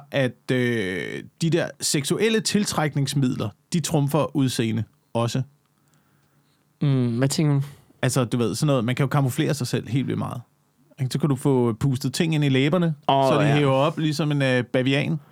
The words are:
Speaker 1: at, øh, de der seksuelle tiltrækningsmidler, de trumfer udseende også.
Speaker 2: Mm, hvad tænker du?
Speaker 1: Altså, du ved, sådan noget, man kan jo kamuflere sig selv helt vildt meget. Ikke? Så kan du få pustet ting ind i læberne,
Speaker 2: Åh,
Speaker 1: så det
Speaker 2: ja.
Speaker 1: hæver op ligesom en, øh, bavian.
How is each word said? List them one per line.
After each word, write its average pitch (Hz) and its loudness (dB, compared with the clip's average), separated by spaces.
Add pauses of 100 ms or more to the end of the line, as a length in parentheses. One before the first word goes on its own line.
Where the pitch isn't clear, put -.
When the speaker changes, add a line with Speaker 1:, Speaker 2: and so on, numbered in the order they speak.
(120)
Speaker 1:
at, 127 -4
øh, 95 -2 (180)
de 165 2
der 160 0 (140)
seksuelle 196 0
tiltrækningsmidler, 143 -2 (240)
de 175 0
trumfer 143 0
udseende 117 0 (300)
også. 117 -2 (1400)
Speaker 2:
Mm, 127 2
hvad 131 2
tænker 147 2
du? 139 2 (400)
Speaker 1:
Altså, 127 2
du 123 -2
ved, 110 0
sådan 151 0
noget, 135 2
man 123 0
kan 147 0
jo 135 0
kamuflere 143 0
sig 135 -4
selv 104 -4
helt 120 -2
vildt 107 -4
meget. 120 -6 (580)
Ikke? 127 -4
Så 143 -4
kan 160 0
du 139 2
få 127 2
pustet 131 -2
ting 160 0
ind 147 2
i 143 2
læberne, 156 2 (140)
Speaker 2:
Åh, 135 4
Speaker 1:
så - 4
det 151 2
Speaker 2:
ja. 143 4
Speaker 1:
hæver 143 4
op 139 2
ligesom 156 0
en, 143 0
øh, 127 2
bavian. 135 0 (120)